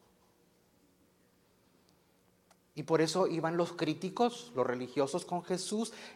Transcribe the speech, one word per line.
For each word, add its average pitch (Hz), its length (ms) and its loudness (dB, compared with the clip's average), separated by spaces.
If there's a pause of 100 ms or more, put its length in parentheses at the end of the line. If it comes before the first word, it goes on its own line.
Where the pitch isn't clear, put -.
(2750)
Y 151 100 -8
por 160 180 6
eso 165 260 4
iban 160 300 0
los 170 160 2
críticos, 180 800 -2
los 123 100 4
religiosos 123 600 0
con - 180 -4
Jesús 208 500 -2 (220)